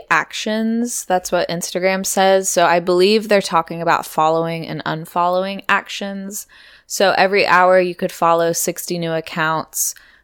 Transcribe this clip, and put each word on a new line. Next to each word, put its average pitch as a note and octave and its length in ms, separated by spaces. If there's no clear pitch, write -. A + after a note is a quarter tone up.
actions. A3+ 960
That's F#3 260
what F3 160
Instagram F#3 580
says. F#3+ 420
So E3+ 180
I E3+ 120
believe F#3 500
they're G3+ 140
talking E3+ 400
about E3 240
following E3 600
and - 180
unfollowing F3+ 840
actions. G3 760
So - 320
every F#3+ 260
hour F#3 360
you F3+ 160
could F#3 160
follow E3+ 400
sixty - 440
new E3 160
accounts. D#3+ 840